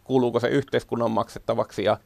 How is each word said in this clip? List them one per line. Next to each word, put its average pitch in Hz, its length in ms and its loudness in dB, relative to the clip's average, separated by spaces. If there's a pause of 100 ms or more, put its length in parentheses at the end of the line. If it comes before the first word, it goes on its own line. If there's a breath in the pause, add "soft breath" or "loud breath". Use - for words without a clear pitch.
kuuluuko 120 360 2
se 120 80 2
yhteiskunnan 120 640 0
maksettavaksi, 113 720 -4
ja 104 220 2